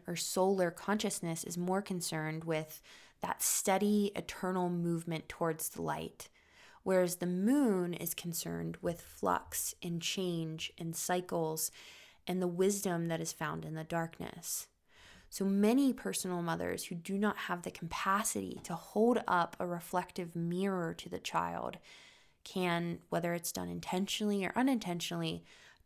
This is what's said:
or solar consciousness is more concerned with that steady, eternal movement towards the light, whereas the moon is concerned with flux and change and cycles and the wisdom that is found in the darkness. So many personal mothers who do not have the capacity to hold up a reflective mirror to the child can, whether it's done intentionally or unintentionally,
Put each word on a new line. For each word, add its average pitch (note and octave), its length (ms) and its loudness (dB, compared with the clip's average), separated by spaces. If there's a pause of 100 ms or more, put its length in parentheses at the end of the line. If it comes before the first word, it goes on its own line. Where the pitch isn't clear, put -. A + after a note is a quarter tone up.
or F3 80 -2
solar F#3 560 4
consciousness F#3+ 720 0
is E3+ 140 -6
more F#3 240 2
concerned D#3+ 640 -4
with D#3 360 -2 (380)
that - 240 -2
steady, G3+ 720 4
eternal F#3 540 -2
movement E3+ 580 0
towards D#3+ 420 -2
the E3+ 120 -8
light, D#3 480 -4 (540)
whereas F3+ 340 4
the F3 80 -2
moon F#3+ 680 4
is E3 200 -4
concerned E3+ 680 -6
with E3+ 200 -2
flux - 800 -2
and E3+ 180 -4
change E3 760 -2
and E3 180 -6
cycles E3+ 760 0 (560)
and F#3 160 0
the F3+ 60 2
wisdom F3+ 640 2
that E3 100 0
is E3 140 -4
found D#3+ 320 -4
in D#3 100 -6
the D#3+ 80 -6
darkness. - 840 -6 (640)
So - 120 -4
many G#3 480 6
personal F#3 500 -2
mothers E3+ 440 -2
who - 100 -6
do F3+ 220 -4
not G#3 180 2
have - 280 -4
the - 80 -6
capacity F#3+ 920 -2
to F3 100 -6
hold A3+ 540 4
up F3 320 2
a F#3+ 60 -2
reflective F3 680 -4
mirror F3 600 0
to E3+ 160 -12
the F3 100 -6
child - 580 -2 (680)
can, E3+ 540 0 (100)
whether E3+ 240 0
it's E3+ 180 -4
done F3+ 160 -4
intentionally F#3+ 800 0
or - 100 -2
unintentionally, F3 880 0 (420)